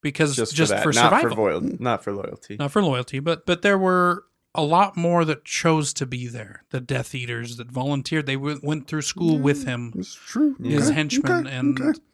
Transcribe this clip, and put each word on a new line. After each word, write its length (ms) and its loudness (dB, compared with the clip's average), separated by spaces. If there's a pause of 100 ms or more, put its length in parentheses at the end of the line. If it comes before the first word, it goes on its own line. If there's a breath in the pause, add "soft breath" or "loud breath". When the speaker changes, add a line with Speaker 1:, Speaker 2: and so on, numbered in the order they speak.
Speaker 1:
because 340 0
Speaker 2:
just 180 -2
Speaker 1:
just 160 2
Speaker 2:
for 60 4
that, 60 2
Speaker 1:
for 100 2
Speaker 2:
not 180 6
Speaker 1:
survival. 260 4
Speaker 2:
for 60 2
loyal-, 380 0
not 240 -2
for 80 -6
loyalty. 460 -10
Speaker 1:
Not 120 -2
for 120 2
loyalty, 360 0
but, 280 -4
but 160 0
there 160 4
were 460 2 (300)
a 80 0
lot 340 2
more 280 4
that 200 -4
chose 500 0
to 120 -4
be 220 -8
there. 420 -14
The 100 -4
Death 340 -6
Eaters 420 -8
that 160 -14
volunteered, 540 -2
they 80 -2
w-, 280 -4
went 260 -4
through 140 -4
school 360 0
with 260 2
Speaker 3:
Yeah, 60 -4
Speaker 1:
him, 260 -6
Speaker 3:
it's 180 -10
true. 460 0
Speaker 2:
Yeah. 180 -2
Speaker 1:
his 100 2
Speaker 3:
Okay, 80 2
Speaker 1:
henchmen, 500 0
Speaker 3:
okay, 100 -8
Speaker 1:
and, 240 0
Speaker 3:
okay. 180 0 (160)